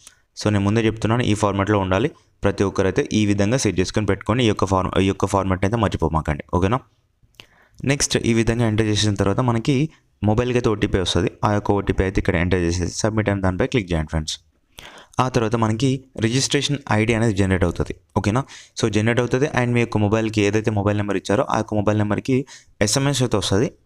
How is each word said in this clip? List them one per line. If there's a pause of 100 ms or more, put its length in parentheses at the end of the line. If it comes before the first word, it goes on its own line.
(360)
So
నేను
ముందే
చెప్తున్నాను,
ఈ
ఫార్మాట్‌లో
ఉండాలి. (320)
ప్రతి
ఒక్కరైతే
ఈ
విధంగా
సెట్
చేసుకొని
పెట్టుకొని
ఈ
యొక్క
ఫార్మ్, (100)
ఈ
యొక్క
ఫార్మాట్‌ని
అయితే
మర్చిపోమాకండి, (100)
ఓకేనా? (1000)
నెక్స్ట్
ఈ
విధంగా
ఎంటర్
చేసిన
తర్వాత
మనకి (460)
మొబైల్‌కి
అయితే
ఓటీపీ
వస్తది. (140)
ఆ
యొక్క
ఓటీపీ
అయితే
ఇక్కడ
ఎంటర్
చేసేసి
సబ్మిట్
అనే
దానిపై
క్లిక్
చేయండి,
ఫ్రెండ్స్. (840)
ఆ
తర్వాత
మనకి (320)
రిజిస్ట్రేషన్ (120)
ఐడీ
అనేది
జనరేట్
అవుతది, (220)
ఓకేనా? (360)
So
జనరేట్
అవుతది.
And
మీ
యొక్క
మొబైల్‌కి
ఏదైతే
మొబైల్
నెంబర్
ఇచ్చారో
ఆ
యొక్క
మొబైల్
నెంబర్కి (440)
ఎస్ఎంఎస్
అయితే
వస్తది. (160)